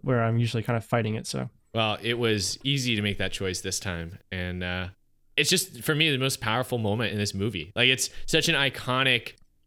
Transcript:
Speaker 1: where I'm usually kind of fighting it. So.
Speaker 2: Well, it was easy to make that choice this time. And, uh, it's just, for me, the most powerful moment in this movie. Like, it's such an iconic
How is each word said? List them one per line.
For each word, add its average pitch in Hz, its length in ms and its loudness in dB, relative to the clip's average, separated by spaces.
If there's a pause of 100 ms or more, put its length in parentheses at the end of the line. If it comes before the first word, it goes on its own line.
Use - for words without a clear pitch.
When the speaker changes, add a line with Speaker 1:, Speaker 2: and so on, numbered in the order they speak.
Speaker 1:
where 123 200 2
I'm 113 160 4
usually 117 240 2
kind 120 140 0
of 113 80 -4
fighting 110 300 0
it. 113 120 -6
So. 127 220 -4 (260)
Speaker 2:
Well, 110 280 0
it 117 160 0
was 107 460 2
easy 127 320 0
to 104 60 0
make 101 140 0
that 95 160 -2
choice 92 300 -4
this 95 180 -4
time. 85 380 -6 (120)
And, 90 320 -4
uh, 90 260 -4 (460)
it's 151 140 2
just, 175 340 -2
for 156 120 0
me, 156 160 2
the 131 80 2
most 131 240 -2
powerful 120 340 0
moment 110 360 0
in 104 60 -2
this 104 140 0
movie. 98 420 -4
Like, 120 140 4
it's 131 220 2 (160)
such 160 240 2
an 160 40 2
iconic 131 800 0 (340)